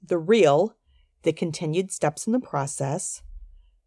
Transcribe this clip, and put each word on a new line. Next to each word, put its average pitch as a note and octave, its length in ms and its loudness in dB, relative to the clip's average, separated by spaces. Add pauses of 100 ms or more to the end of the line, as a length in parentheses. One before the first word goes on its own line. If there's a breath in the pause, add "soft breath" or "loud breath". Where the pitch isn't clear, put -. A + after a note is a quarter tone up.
The F3+ 160 -2
reel, E3+ 580 4 (460)
the E3 100 2
continued E3 600 -4
steps - 340 -4
in A3 60 0
the B3+ 80 0
process. C#3 840 -6 (640)